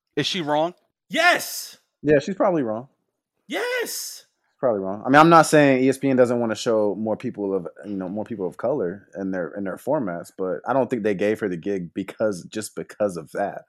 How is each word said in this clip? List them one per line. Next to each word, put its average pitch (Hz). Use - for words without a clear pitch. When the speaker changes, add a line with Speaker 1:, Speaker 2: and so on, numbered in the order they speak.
Speaker 1:
Is 147
she 190
wrong? 151
Speaker 2:
Yes. -
Speaker 3:
Yeah, 147
she's 196
probably 180
wrong. 113
Speaker 2:
Yes. 466
Speaker 3:
Probably 113
wrong. 98
I 123
mean, 139
I'm 160
not 165
saying 139
E 135
S 131
P 143
N 135
doesn't 123
wanna 113
show 107
more 107
people 101
of, 90
you 101
know, 92
more 104
people 98
of 82
color 104
in 95
their, 90
in 101
their 92
formats, 104
but 92
I 120
don't 123
think 117
they 107
gave 104
her 107
the 90
gig 90
because, 98
just -
because 87
of 76
that, 98